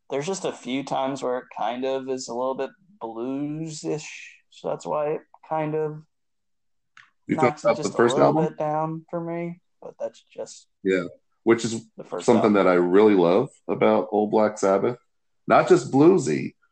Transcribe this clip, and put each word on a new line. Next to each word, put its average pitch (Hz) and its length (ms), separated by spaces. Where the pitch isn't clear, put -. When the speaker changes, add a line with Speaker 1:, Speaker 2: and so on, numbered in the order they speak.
Speaker 1:
There's 143 160
just 190 200
a 139 60
few 131 320
times 135 380
where 127 160
it 123 80
kind 123 300
of 131 240
is 127 180
a 120 60
little 127 220
bit 131 160
blues-ish, 151 1400
so - 200
that's - 160
why 151 260
it - 100
kind 156 280
of 156 260
Speaker 2:
You - 80
Speaker 1:
knocks - 260
Speaker 2:
talking - 80
Speaker 1:
it - 40
Speaker 2:
about - 40
the 156 60
Speaker 1:
just 101 100
a - 40
Speaker 2:
first 120 180
Speaker 1:
little 143 120
Speaker 2:
album? 156 60
Speaker 1:
bit 156 120
down 160 520
for 170 120
me, 170 400
but - 180
that's - 240
just - 440
Speaker 2:
Yeah, 92 200
which 113 220
is 113 200
Speaker 1:
the - 60
first 92 220
Speaker 2:
something 117 200
Speaker 1:
album. 107 80
Speaker 2:
that 95 140
I 90 60
really 92 400
love 95 360
about 107 440
Old 104 200
Black 107 260
Sabbath. 98 400
Not 147 200
just - 240
bluesy, 135 640